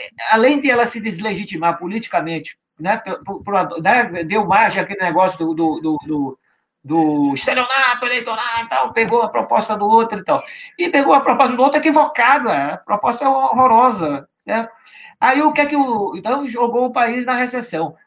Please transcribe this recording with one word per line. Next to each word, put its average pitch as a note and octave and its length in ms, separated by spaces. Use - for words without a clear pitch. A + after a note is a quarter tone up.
além B3+ 300
de C4+ 100
ela A#3+ 160
se A#3 140
deslegitimar F#3 760
politicamente, F3 800
né, F#3+ 200
por, - 180
por, F3+ 400
né, F3+ 400
deu G3 240
margem G3 340
àquele F#3+ 220
negócio F3+ 360
do, D#3+ 160
do, D#3+ 260
do, D#3 260
do, C#3+ 320
do D3 500
estelionato B3+ 720
eleitoral A#3 600
e A3+ 40
tal, C3 240
pegou A3+ 300
a G#3+ 60
proposta G#3+ 480
do G#3 100
outro A3 340
e - 40
tal. G3 200
E F4 120
pegou C#4+ 240
a C#4 60
proposta B3 360
do A#3+ 60
outro C#4+ 180
equivocada, C4 920
a - 20
proposta A#3 480
é C4+ 40
horrorosa, A#3+ 1000
certo? A3+ 320
Aí C4 200
o D4+ 120
que D4+ 100
é C#4+ 40
que D4 100
o, A#3 400
então B3+ 300
jogou A#3+ 400
o A#3+ 60
país A#3+ 320
na B3+ 100
recessão. A#3+ 600